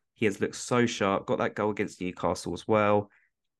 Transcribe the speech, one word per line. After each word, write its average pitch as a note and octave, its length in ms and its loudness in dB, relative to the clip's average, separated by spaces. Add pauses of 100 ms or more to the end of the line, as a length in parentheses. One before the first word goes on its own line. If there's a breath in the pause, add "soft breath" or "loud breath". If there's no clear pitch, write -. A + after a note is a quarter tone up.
(140)
he - 140 0
has G2 120 0
looked - 160 -2
so A#2+ 300 2
sharp, G2+ 400 0
got B2 140 -2
that A2+ 160 -2
goal G#2+ 160 0
against G2+ 280 -6
Newcastle F2+ 540 -4
as - 140 -10
well. G#2 420 4 (500 soft breath)